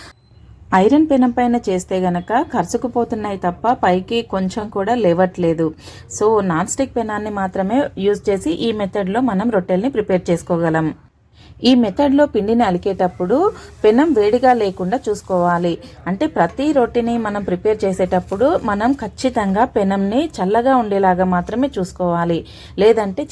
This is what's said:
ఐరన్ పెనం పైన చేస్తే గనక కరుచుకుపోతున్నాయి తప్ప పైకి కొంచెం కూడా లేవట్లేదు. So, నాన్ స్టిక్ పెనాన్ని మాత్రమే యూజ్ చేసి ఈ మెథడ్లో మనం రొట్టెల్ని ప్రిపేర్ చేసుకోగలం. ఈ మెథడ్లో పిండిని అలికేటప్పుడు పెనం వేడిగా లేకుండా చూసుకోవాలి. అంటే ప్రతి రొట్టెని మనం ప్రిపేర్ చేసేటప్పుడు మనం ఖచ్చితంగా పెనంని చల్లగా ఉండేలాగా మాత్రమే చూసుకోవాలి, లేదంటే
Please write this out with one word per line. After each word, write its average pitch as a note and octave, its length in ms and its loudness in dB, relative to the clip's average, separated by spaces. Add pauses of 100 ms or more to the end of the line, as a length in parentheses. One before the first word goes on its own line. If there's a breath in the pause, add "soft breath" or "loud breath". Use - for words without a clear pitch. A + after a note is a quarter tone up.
(760 loud breath)
ఐరన్ C4+ 360 4
పెనం B3+ 200 4
పైన A#3+ 380 0
చేస్తే F#3 300 -2
గనక F3+ 340 -2
కరుచుకుపోతున్నాయి A#3 1040 -2
తప్ప F#3 340 -2
పైకి G#3 500 0
కొంచెం G3+ 460 -6
కూడా G#3 260 -2
లేవట్లేదు. E3+ 800 0 (480 loud breath)
So, G#3+ 180 4
నాన్ F3+ 260 0
స్టిక్ C4 300 -4
పెనాన్ని G#3+ 340 -4
మాత్రమే G3 540 -2 (140)
యూజ్ G#3 320 0
చేసి G3 200 -2
ఈ A#3 220 -2
మెథడ్లో G3+ 480 -4
మనం A3+ 300 0
రొట్టెల్ని F#3+ 400 0
ప్రిపేర్ G3 400 -2
చేసుకోగలం. E3 640 0 (680 soft breath)
ఈ B3 100 4
మెథడ్లో C4+ 520 2
పిండిని A#3 380 0
అలికేటప్పుడు F#3+ 880 0 (320 loud breath)
పెనం B3+ 280 4
వేడిగా A#3 400 4
లేకుండా G3 560 -2
చూసుకోవాలి. F3 680 0 (280 loud breath)
అంటే G3 200 -2
ప్రతి C#4+ 460 0
రొట్టెని A#3 460 0
మనం G#3 240 -4
ప్రిపేర్ F#3+ 420 -2
చేసేటప్పుడు F#3+ 800 0
మనం A3 300 0
ఖచ్చితంగా A3+ 720 -2
పెనంని G3+ 600 0
చల్లగా A#3+ 520 0
ఉండేలాగా G3 480 2
మాత్రమే F#3 540 0
చూసుకోవాలి, E3+ 680 -2 (320 loud breath)
లేదంటే G#3+ 540 2